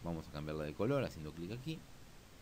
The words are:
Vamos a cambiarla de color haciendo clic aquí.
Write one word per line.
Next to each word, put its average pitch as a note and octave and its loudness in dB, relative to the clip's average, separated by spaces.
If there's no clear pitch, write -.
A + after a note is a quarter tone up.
Vamos E2 0
a - -10
cambiarla D2+ 0
de D2+ 0
color B2 6
haciendo D#2 -2
clic E2+ -2
aquí. C#3 -2